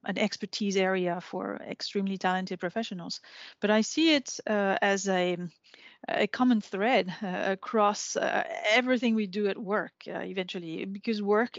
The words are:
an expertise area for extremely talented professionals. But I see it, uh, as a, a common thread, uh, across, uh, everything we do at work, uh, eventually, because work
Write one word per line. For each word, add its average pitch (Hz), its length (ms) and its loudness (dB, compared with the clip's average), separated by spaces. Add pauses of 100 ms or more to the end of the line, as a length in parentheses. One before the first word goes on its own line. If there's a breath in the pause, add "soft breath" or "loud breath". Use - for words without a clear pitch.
an 196 140 -4
expertise 202 580 -2
area 185 460 2
for 196 340 -6 (100)
extremely 196 520 -4
talented 185 420 -2
professionals. 185 600 -6 (380 loud breath)
But 208 100 2
I 214 100 6
see 311 340 4
it, - 320 -2
uh, 202 360 2
as 196 260 2
a, 180 300 2 (680 soft breath)
a - 200 2
common 247 340 4
thread, 196 500 2 (120)
uh, 190 300 -2
across, 208 640 0
uh, - 280 0 (240)
everything 247 460 4
we 214 120 0
do 202 200 -2
at 190 100 0
work, 196 380 -4 (120)
uh, 175 180 -8
eventually, 180 600 -6
because 202 380 -4
work 208 360 2